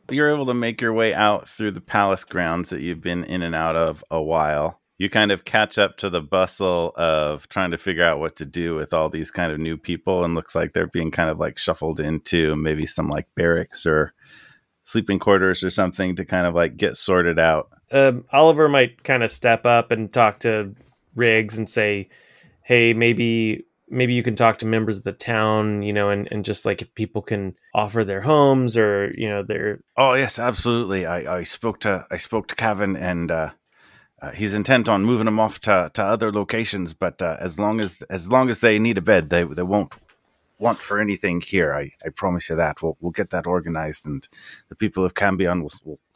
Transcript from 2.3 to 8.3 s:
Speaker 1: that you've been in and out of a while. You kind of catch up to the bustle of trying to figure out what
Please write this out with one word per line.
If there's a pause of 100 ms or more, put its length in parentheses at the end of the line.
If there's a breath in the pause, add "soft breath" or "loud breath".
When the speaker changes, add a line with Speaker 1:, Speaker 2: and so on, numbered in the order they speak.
Speaker 1:
that
you've
been
in
and
out
of
a
while. (180)
You
kind
of
catch
up
to
the
bustle
of
trying
to
figure
out
what